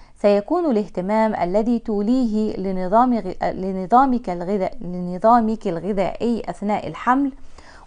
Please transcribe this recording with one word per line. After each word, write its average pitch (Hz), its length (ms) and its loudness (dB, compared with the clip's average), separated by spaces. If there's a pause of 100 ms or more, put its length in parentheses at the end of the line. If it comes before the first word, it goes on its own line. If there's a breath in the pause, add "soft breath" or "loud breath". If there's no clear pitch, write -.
(220 loud breath)
سيكون 220 500 2
الاهتمام 208 640 0
الذي 214 440 0
توليه 214 800 0
لنظام 196 600 2
غ-، 180 240 -6
لنظامك 196 880 0
الغذا-، 180 540 -4
لنظامك 208 840 2
الغذائي 196 800 -2
أثناء 202 380 -4
الحمل 262 440 0 (560 loud breath)